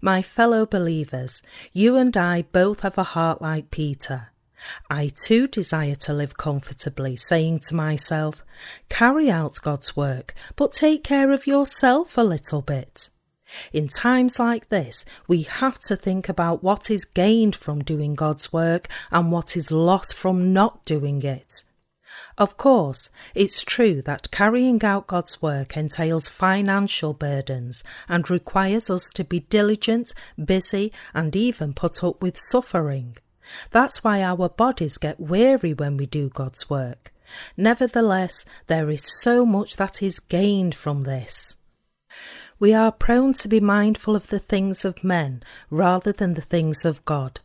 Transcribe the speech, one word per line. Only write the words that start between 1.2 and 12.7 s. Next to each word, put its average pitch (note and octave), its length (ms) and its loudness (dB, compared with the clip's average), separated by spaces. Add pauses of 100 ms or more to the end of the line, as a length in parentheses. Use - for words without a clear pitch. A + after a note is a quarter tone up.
you A3 240 4
and B3+ 220 4
I F3 240 2
both F#3+ 400 2
have F#3+ 160 -4
a F#3 80 0 (100)
heart E3 260 0
like D#3 300 -6
Peter. C#3 600 -6 (560)
I D3 180 -2
too A3+ 400 2
desire D#3 480 -2
to - 180 -4
live D3 220 -4
comfortably, C#3 800 -6
saying D#3+ 520 0
to D#3+ 80 -2
myself, D#3 680 -2 (460)
"Carry C4+ 420 4
out D#3+ 300 -2
God's D3 340 -4
work, C#3 400 -4 (220)
but C#4+ 160 0
take D4+ 320 2
care C#4 260 4
of C#4 160 0
yourself C#4 680 2
a B3 40 4
little D#3+ 400 0
bit." - 480 -6 (640)